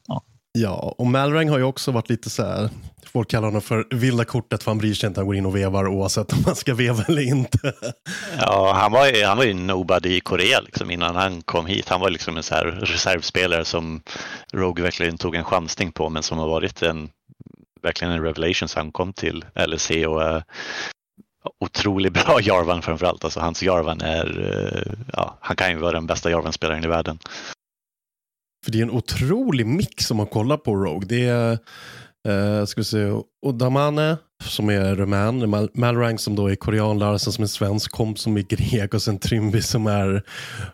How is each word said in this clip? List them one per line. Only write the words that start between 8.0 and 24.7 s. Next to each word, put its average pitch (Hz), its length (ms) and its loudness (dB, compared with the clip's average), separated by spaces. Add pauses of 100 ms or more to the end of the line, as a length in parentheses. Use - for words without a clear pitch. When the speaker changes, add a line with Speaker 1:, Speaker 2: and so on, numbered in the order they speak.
Speaker 3:
Ja, 98 380 4
han 101 160 6
var 135 140 8
ju, 113 180 6
han 98 120 4
var 131 80 6
ju 104 100 4
nobody 90 600 2
i 90 40 2
Korea, 95 400 2
liksom, - 300 -6
innan 87 260 -2
han 92 260 0
kom 82 240 -2
hit. 98 220 -4
Han 90 120 0
var, 95 100 2
liksom, 82 260 -6
en 80 60 -6
så - 120 -4
här 80 100 2
reservspelare 87 1000 0
som 80 380 -4 (500)
Rogue 90 320 0
verkligen 85 340 0
tog 82 160 -4
en 85 100 -2
chansning 87 480 -2
på, 78 160 -2
men 78 140 -4
som 80 160 -4
har 78 100 -2
varit 80 340 -2
en 80 280 -2 (720)
verkligen 87 300 -2
en 80 100 -2
revelation 80 460 -2
sen - 120 -4
han 76 120 -8
kom 92 200 -4
till 82 320 -4 (100)
L 85 200 0
E 80 40 -6
C 80 280 0
och, 80 160 0
eh, 80 200 0 (1160)
otroligt 95 520 0
bra 127 280 4
<laughs> - 20 0
Jarvan 87 400 4
framförallt. 82 420 0
Alltså, 82 160 -4
hans 82 220 -2
Jarvan 82 380 2
är, 80 260 -2 (140)
eh, 50 720 -4